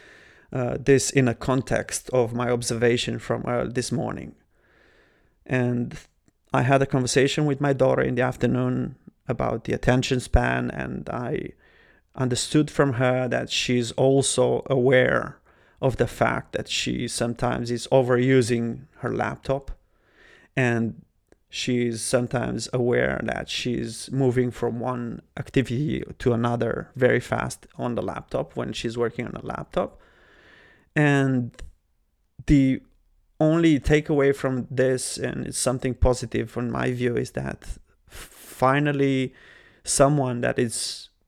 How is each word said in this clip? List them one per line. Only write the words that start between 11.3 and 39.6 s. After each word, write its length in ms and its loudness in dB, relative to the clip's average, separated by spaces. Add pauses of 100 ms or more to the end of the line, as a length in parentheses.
understood 560 0
from 220 2
her 340 0
that 240 -4
she's 420 0
also 720 2
aware 760 2 (400)
of 160 0
the 120 0
fact 440 -2
that 160 -6
she 400 -4
sometimes 640 -4
is 160 -6
overusing 920 2 (160)
her 140 -4
laptop, 600 -4 (840)
and 460 0 (460)
she's 540 -2
sometimes 680 -2
aware 500 0
that 260 -6
she's 600 -6
moving 400 2
from 300 -4
one 420 -6 (140)
activity 680 -2 (160)
to 140 2
another 640 -2
very 240 4
fast 560 -6
on 180 -4
the 80 -4
laptop 540 -6
when 160 -6
she's 260 -6
working 260 -4
on 120 -10
a 100 -12
laptop. 540 -6 (960)
And 560 2 (920)
the 360 4 (560)
only 400 4
takeaway 560 2
from 340 -4
this, 480 0
and 300 -6
it's 120 -8
something 360 -2
positive 560 0
from 220 -6
my 180 -2
view, 260 -2
is 160 -2
that 460 -8 (300)
finally 1200 0 (520)